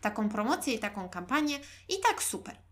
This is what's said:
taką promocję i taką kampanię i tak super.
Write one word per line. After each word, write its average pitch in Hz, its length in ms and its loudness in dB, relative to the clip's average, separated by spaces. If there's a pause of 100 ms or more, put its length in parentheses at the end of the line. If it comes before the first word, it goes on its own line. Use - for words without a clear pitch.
taką 208 280 2
promocję 233 460 2
i 220 40 -2
taką 202 300 -4
kampanię 285 500 0 (300)
i 392 200 0
tak - 140 2
super. - 340 -4 (160)